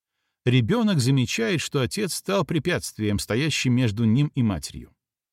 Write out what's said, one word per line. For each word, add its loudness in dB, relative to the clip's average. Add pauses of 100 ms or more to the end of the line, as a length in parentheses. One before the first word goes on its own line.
(440)
Ребенок 2
замечает, 0
что -4
отец -4
стал -2
препятствием, -2
стоящим 0
между 2
ним 4
и 0
матерью. -4 (400)